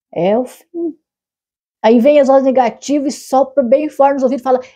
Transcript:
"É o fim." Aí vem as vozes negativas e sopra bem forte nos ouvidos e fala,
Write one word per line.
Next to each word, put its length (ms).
"É 240
o 80
fim." 540
Aí 200
vem 180
as 80
vozes 160
negativas 720
e 20
sopra 460
bem 260
forte 260
nos 100
ouvidos 160
e 20
fala, 160